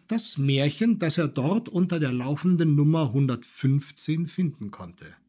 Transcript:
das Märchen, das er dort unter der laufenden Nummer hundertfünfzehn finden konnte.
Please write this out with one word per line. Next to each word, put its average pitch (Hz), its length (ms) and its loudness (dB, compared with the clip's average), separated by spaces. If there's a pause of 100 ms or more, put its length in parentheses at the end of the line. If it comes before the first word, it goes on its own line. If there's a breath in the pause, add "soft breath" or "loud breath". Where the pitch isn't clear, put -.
das - 300 -4
Märchen, 143 640 2
das 160 180 0
er 160 100 2
dort 170 420 0
unter 175 300 0
der 135 140 0
laufenden 147 640 2
Nummer 147 360 4
hundertfünfzehn 139 1160 -2
finden 143 420 -4
konnte. - 460 -18 (140)